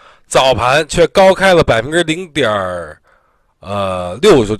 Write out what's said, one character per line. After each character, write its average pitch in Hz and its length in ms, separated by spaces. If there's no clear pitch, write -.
早 135 260
盘 131 340
却 175 200
高 190 260
开 185 200
了 165 80
百 113 200
分 131 100
之 170 120
零 165 280
点 139 180
儿， 92 480
呃， 95 600
六 160 240
就， 104 140